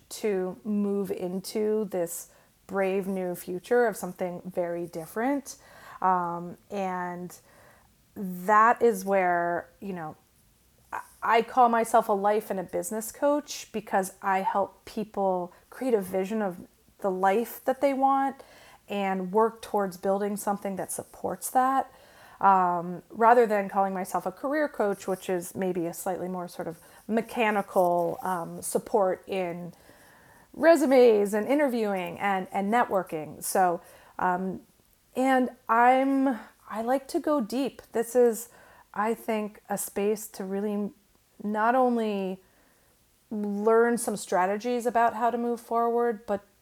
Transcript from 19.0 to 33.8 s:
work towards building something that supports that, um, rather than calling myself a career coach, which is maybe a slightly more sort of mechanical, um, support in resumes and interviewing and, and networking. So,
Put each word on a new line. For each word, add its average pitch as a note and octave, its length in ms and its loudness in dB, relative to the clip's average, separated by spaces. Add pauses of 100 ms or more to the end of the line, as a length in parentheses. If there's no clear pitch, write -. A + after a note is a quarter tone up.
work A3 300 2
towards G3 360 -2
building G3+ 380 0
something G3+ 400 -4
that F3+ 160 -8
supports - 600 -8
that, C4 400 2 (500)
um, F3+ 680 2
rather A#3 380 6
than G3+ 220 0
calling G3 240 0
myself F#3 320 -4
a F#3 60 -4
career D4 360 -2
coach, G3+ 400 -2
which F#3 220 -4
is F3+ 260 -4
maybe F3+ 300 -2
a E3+ 80 -6
slightly F3+ 340 -6
more F3+ 200 -6
sort F3 200 -12
of E3 100 -10 (300)
mechanical, G3+ 1120 0
um, E3+ 400 -6
support - 640 0
in F3 460 -6 (800)
resumes B3+ 800 6
and G#3 140 -2
interviewing A3 720 0
and, F#3+ 320 -2
and G3 200 -2
networking. F3 720 -2
So, F3+ 380 2 (380)